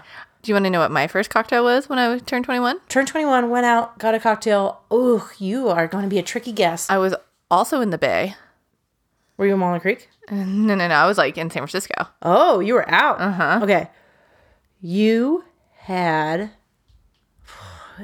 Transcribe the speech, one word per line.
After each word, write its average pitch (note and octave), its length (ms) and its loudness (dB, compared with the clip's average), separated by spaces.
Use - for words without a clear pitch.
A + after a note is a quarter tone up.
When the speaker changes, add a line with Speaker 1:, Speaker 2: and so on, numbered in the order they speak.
Speaker 1:
Do - 100 -12
you G#3 40 2
wanna G3 160 2
know F3+ 100 0
what D#3 100 2
my D3 160 0
first F#3+ 220 -2
cocktail A#3+ 360 0
was B3 240 2
when C4 100 -2
I B3 220 0
turned B3 260 -6
twenty-one? B3 320 -2
Speaker 2:
Turned C4+ 200 0
twenty-one, C4+ 420 0
went B3 160 0
out, A#3 320 0
got A3 160 0
a A3 60 -2
cocktail. G#3+ 600 0
Ooh, A#3+ 320 2
you A3 300 -4
are E3+ 180 0
gonna G3 200 -4
be G3 120 -2
a F3 40 0
tricky A#3 300 -8
guess. F3 360 -2
Speaker 1:
I G3 80 2
was F#3+ 180 0
also A#3+ 320 2
in G#3+ 80 -2
the E3 80 -4
Bay. B2+ 360 0
Speaker 2:
Were G3 100 -2
you G3 80 2
in F#3+ 60 0
Walnut F3 220 -2
Creek? G3+ 260 -4
Speaker 1:
Uh, G3+ 60 -6
no, G3+ 400 0
no, F3 120 0
no. E3 60 2
I D3 120 6
was, G3+ 120 2
like, D3+ 180 0
in E3 140 -6
San D3+ 100 -6
Francisco. - 480 -6
Speaker 2:
Oh, A#3 380 4
you G3+ 140 0
were - 160 2
out. B3+ 300 2
Speaker 1:
Uh-huh. F3+ 440 0
Speaker 2:
Okay. F3 260 2
You A3+ 640 0
had, E3+ 680 -2